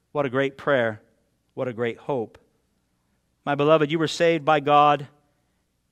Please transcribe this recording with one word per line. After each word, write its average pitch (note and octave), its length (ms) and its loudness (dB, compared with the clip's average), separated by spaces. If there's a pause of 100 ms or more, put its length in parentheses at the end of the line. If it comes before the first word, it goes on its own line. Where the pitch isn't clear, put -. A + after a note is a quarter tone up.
(100)
What C#3+ 160 -4
a B2 40 -8
great C3+ 260 -2
prayer. A#2 440 -2 (540)
What B2+ 140 -8
a B2 40 -6
great A#2 260 -6
hope. B2 400 -8 (1040)
My C#3+ 120 -2
beloved, D3 340 2
you E3 80 -2
were D#3 100 -2
saved E3 360 0
by D3+ 160 2
God. D3 460 2 (840)